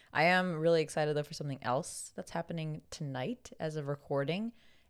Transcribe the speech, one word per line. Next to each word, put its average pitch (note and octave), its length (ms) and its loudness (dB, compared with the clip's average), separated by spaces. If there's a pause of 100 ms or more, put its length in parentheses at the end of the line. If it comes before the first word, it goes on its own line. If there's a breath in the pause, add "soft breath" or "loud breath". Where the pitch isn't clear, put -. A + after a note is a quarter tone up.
(120)
I D3 120 2
am F3+ 320 4
really E3 260 6
excited, D3+ 340 0
though, D3 60 0
for D#3 120 -8
something C#3+ 280 -6
else - 540 -2
that's - 140 -10
happening D#3+ 500 -4 (100)
tonight C#3+ 600 -6 (100)
as D#3 160 -2
of C#3+ 120 -4
recording, D3 640 -2 (380 soft breath)